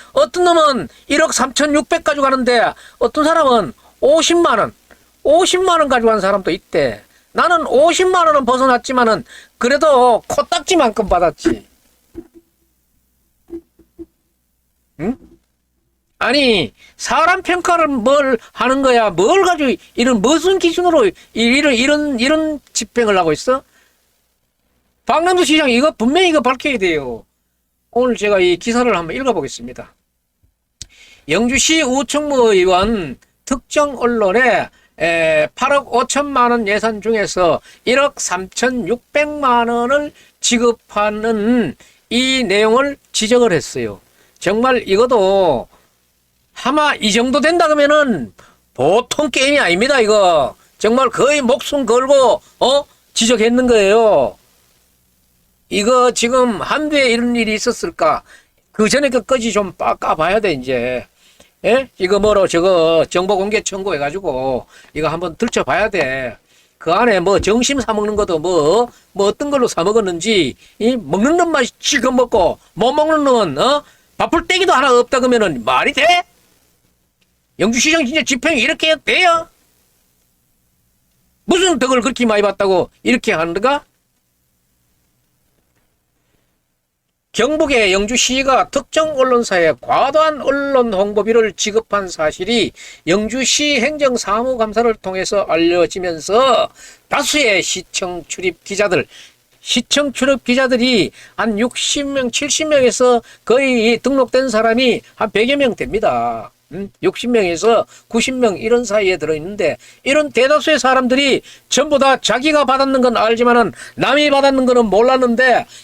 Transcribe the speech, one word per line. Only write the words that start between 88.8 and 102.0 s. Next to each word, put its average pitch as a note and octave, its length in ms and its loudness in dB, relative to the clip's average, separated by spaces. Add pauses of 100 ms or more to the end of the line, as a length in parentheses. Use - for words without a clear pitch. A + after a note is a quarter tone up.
언론사에 A3+ 600 2
과도한 C#4 640 0
언론 C4+ 520 0
홍보비를 G#3 600 0
지급한 G3+ 560 -4
사실이 E3+ 640 -2 (340)
영주시 A#3 720 0
행정사무감사를 A#3 1160 -2
통해서 F#3+ 480 -4
알려지면서 F3 1200 0 (400)
다수의 B3+ 560 0
시청 F3+ 640 -8
출입 F3+ 360 -6
기자들, F#3+ 420 -2 (560)
시청 C#4 500 -2
출입 B3+ 320 -2
기자들이 B3 680 0 (260)
한 G#3 220 -2
육십 C#4 480 -4